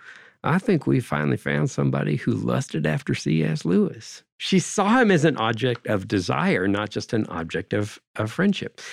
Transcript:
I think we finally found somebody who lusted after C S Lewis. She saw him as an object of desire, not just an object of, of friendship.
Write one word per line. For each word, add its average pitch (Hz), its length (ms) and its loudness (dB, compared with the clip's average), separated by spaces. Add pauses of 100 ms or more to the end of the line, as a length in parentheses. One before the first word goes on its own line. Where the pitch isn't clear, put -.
(420)
I 151 160 2
think 190 280 2
we 135 140 4
finally 76 360 0
found - 340 0
somebody 71 460 0
who - 160 -2
lusted 64 540 -2
after - 280 -2
C 160 300 0
S 156 200 -2
Lewis. - 580 -2 (160)
She - 200 0
saw 202 400 2
him 233 120 6
as 165 160 6
an 147 100 4
object 117 500 -2
of 101 220 -2
desire, 110 580 0
not 101 220 0
just - 240 -8
an 110 140 0
object 85 480 -6
of, 104 240 -4 (180)
of 110 160 -4
friendship. - 480 -2 (120)